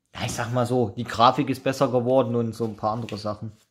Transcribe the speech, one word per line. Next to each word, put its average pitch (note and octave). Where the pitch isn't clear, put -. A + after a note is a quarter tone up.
ja, -
ich A#2
sag A#2
mal B2
so, B2
die A#2
Grafik C3
ist B2
besser C3+
geworden B2
und A#2
so A#2
ein G#2+
paar G#2+
andere A2+
Sachen. G#2